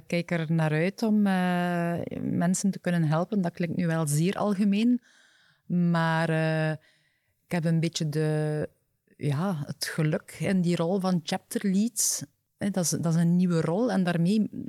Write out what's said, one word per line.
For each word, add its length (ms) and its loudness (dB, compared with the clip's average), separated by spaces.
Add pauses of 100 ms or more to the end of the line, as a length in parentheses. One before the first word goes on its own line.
kijk 240 -4
er 200 -2
naar 200 2
uit 320 0
om, 240 2
eh, 680 0 (280)
mensen 500 0
te 80 -6
kunnen 240 0
helpen. 380 0
Dat 120 -2
klinkt 220 -4
nu 120 -2
wel 200 0
zeer 280 0
algemeen. 680 2 (640)
Maar, 640 2
eh, 420 0 (720)
ik 60 -18
heb 140 0
een 140 2
beetje 300 -2
de, 600 -2 (480)
ja, 480 -2
het 200 -8
geluk 540 -2
in 220 0
die 140 2
rol 240 0
van 240 0
chapter 480 -4
lead. 560 0 (300)
Hè, 120 -2
dat 140 0
is, 60 -2
dat 260 0
is 60 4
een 140 4
nieuwe 260 4
rol 300 0
en 120 2
daarmee 460 2 (200)